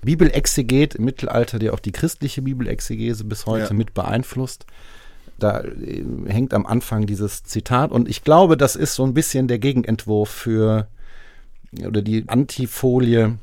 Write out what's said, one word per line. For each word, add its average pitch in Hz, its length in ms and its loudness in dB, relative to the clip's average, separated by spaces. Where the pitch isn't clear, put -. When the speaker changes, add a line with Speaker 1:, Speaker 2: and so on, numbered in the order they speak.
Speaker 1:
Bibelexeget 147 920 4
im 110 80 -2
Mittelalter, 120 560 -2
der 110 140 0
auch - 40 -6
die 101 140 -6
christliche 143 500 -4
Bibelexegese 117 840 -4
bis 104 220 -6
heute 110 220 0
Speaker 2:
Ja. - 40 0
Speaker 1:
mit 104 220 0
beeinflusst. 120 720 -4
Da, 104 240 0
äh, - 420 -8
hängt 120 280 0
am 104 120 0
Anfang 110 400 -2
dieses 101 380 -6
Zitat 127 480 0
und 120 160 2
ich - 160 -8
glaube, 165 320 8
das 135 200 2
ist 151 180 -2
so 131 100 0
ein 131 100 0
bisschen 135 340 0
der 120 120 0
Gegenentwurf 110 680 0
für, 110 600 0
oder 104 160 0
die 110 260 0
Antifolie 120 1160 2